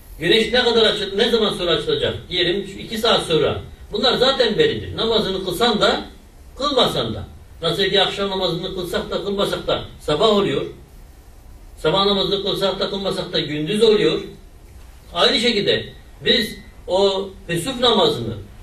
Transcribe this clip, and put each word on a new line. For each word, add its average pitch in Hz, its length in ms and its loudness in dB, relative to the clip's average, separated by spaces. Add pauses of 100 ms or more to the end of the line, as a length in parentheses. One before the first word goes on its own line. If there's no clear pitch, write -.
(200)
Güneş 220 340 2
ne 247 100 4
kadar 226 200 4
açı-, 196 340 0
ne 240 120 2
zaman 208 240 2
sonra 175 180 -2
açılacak? - 440 0 (140)
Diyelim 185 400 -2 (100)
iki - 180 -8
saat 208 280 2
sonra. 151 360 0 (300)
Bunlar 240 260 2
zaten 254 400 2
bellidir. - 400 0
Namazını 196 480 -2
kılsan 220 360 0
da, 233 240 2 (520)
kılmasan 190 560 0
da. 101 100 -8 (380)
Nasıl 165 220 -2
ki 196 180 2
akşam 196 280 -2
namazını 185 460 -4
kılsak 185 360 -6
da, 175 120 -4
kılmasak 185 440 -2
da - 160 -2 (160)
sabah 156 300 2
oluyor. 190 360 2 (1120)
Sabah 185 280 2
namazını 196 380 0
kılsak 190 360 -2
da, 196 100 -2
kılmasak 190 440 -4
da 170 60 -2
gündüz 156 440 -2
oluyor. 165 380 4 (920)
Aynı 214 260 4
şekilde 214 460 0 (400)
biz 233 320 0 (300)
O 196 420 2 (200)
hüsuf 233 300 -4
namazını, 180 540 2 (300)